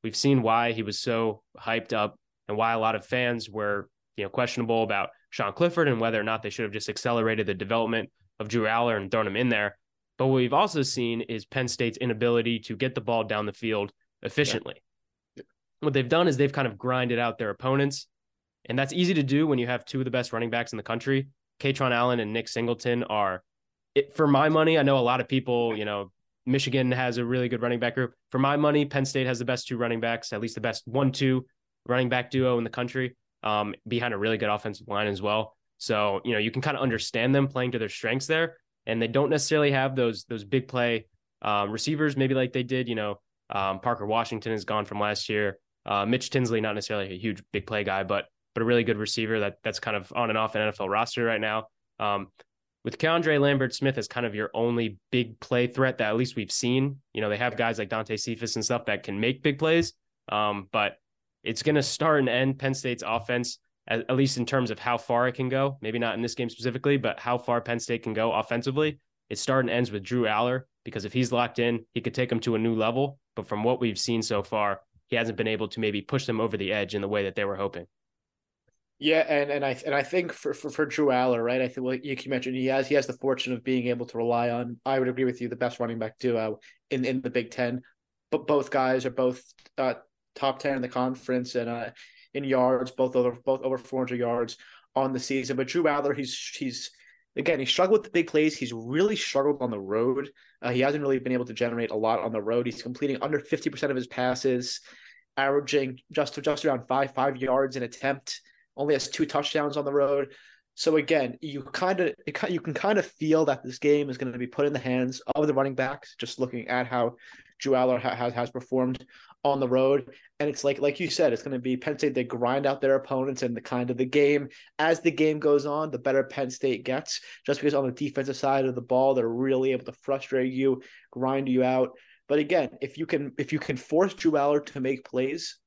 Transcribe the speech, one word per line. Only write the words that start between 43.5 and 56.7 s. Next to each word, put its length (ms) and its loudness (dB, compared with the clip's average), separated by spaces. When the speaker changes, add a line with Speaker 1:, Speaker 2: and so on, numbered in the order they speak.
Speaker 1:
um, 300 -2
Parker 260 -2
Washington 460 -2
is 120 -4
gone 200 -2
from 160 -6
last 280 -2
year. 300 0
Uh, 220 0
Mitch 240 0
Tinsley, 300 0
not 160 -2
necessarily 360 -4
a 60 -10
huge 240 -4
big 140 -4
play 160 -2
guy, 220 0
but, 220 -2
but 80 0
a 20 2
really 200 4
good 120 2
receiver 440 -2
that, 240 -2
that's 160 -4
kind 160 -2
of 180 -8
on 140 0
and 100 2
off 160 0
an 80 0
N 60 2
F 120 -6
L 80 -2
roster 360 0
right 160 0
now. 240 -2
Um, 300 -2
with 140 -6
Keandre 420 4
Lambert-Smith 580 2
as 80 -4
kind 180 -4
of 120 -4
your 180 -2
only 440 0
big 300 0
play 260 2
threat 320 0
that 100 2
at 80 2
least 200 0
we've 160 -6
seen, 460 0